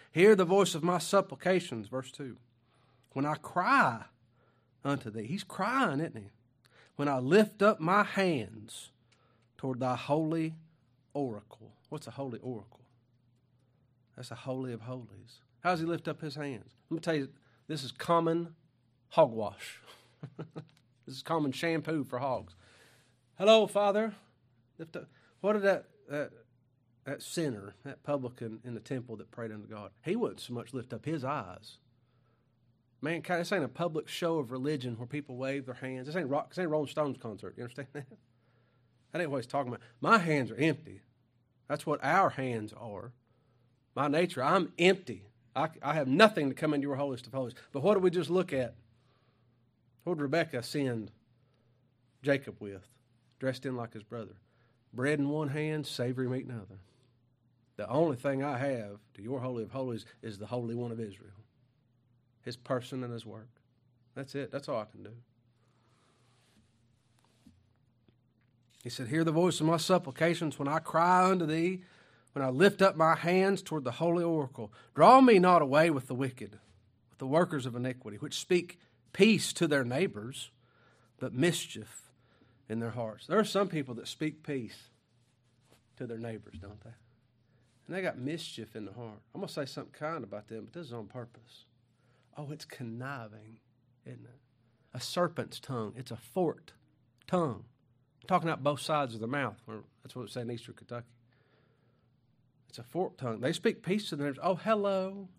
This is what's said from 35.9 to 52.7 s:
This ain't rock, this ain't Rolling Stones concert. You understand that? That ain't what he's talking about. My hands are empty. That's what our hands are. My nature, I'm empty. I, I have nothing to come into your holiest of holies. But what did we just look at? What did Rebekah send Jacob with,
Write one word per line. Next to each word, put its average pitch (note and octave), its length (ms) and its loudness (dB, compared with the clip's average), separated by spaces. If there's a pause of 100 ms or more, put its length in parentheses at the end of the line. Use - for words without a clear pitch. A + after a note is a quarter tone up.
This D3+ 100 -8
ain't D#3 120 -2
rock, C#3 220 -2
this - 80 -10
ain't F3+ 100 -2
Rolling D3+ 200 0
Stones D3 300 -2
concert. G#2 380 -12
You B2 60 -10
understand B2 320 -12
that? C#3+ 120 -12 (1080)
That E3+ 100 -4
ain't D#3 80 -4
what C3+ 80 -2
he's A#2 80 -6
talking C#3 220 -2
about. A#2 120 -8 (200)
My G3+ 180 6
hands D3+ 320 0
are A2 60 -12
empty. C3+ 440 -2 (680)
That's D3 180 -6
what D3+ 160 -2
our D#3+ 280 4
hands A#2 420 -4
are. A2 400 -12 (840)
My C#3 140 0
nature, D#3 340 0
I'm E3 360 2
empty. E3+ 440 4 (320)
I, D3 140 0 (140)
I D3+ 120 0
have C#3+ 140 0
nothing E3+ 400 6
to B2 60 -4
come D#3 180 0
into C#3+ 140 0
your C#3 100 -4
holiest C3+ 300 -6
of - 60 -18
holies. B2+ 220 -6 (180)
But C#3 100 -4
what G3+ 120 6
did F#3+ 80 4
we F#3 80 6
just E3 200 0
look F3+ 220 2
at? B2 220 -2 (1300)
What F3 100 -2
did D3 80 -4
Rebekah C#3 400 -2
send A#2+ 480 -4 (1120)
Jacob C#3 380 0
with, G2 260 -12 (520)